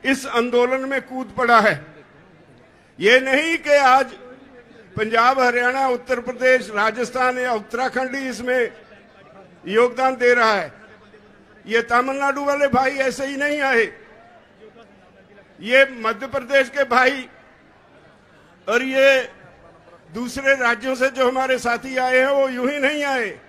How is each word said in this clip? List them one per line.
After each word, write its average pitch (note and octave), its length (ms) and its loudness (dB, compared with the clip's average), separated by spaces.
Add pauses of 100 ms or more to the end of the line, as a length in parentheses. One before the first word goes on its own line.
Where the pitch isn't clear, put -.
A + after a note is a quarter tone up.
इस C4+ 220 -2
आंदोलन B3 600 0
में C4+ 120 -4
कूद B3+ 360 -12
पड़ा A#3+ 220 4
है। G3 260 0 (1120)
ये A3 200 6
नहीं D4 380 -2
कि D4 160 0
आज C4+ 320 6 (920)
पंजाब, A3+ 420 2
हरियाणा, B3 480 0
उत्तर B3 320 -4
प्रदेश, B3 560 0
राजस्थान A#3+ 600 -2
या B3 160 -2
उत्तराखंड B3 640 -6
ही C4+ 140 -6
इसमें B3 420 -4 (960)
योगदान A#3+ 480 0
दे B3 180 2
रहा A3+ 200 4
है। E3+ 200 -4 (920)
ये A3 140 0
तमिलनाडु C4+ 640 -2
वाले C#4+ 220 0
भाई C4 240 0
ऐसे C4+ 340 -4
ही C#4 120 -8
नहीं D4 240 -2
आए, B3 320 0 (1700)
ये B3+ 300 4
मध्य A3 360 -6
प्रदेश C4 420 0
के C#4 140 -2
भाई B3+ 460 2 (1400)
और A#3+ 140 0
ये C4+ 480 2 (840)
दूसरे C4+ 420 -2
राज्यों B3 400 -2
से B3+ 140 0
जो B3+ 200 0
हमारे C4 300 0
साथी A#3+ 380 -4
आए B3+ 200 2
हैं, C4 100 4
वो C#4 220 2
यूं B3 220 -2
ही D4 80 -4
नहीं D4 240 0
आए। B3 460 -4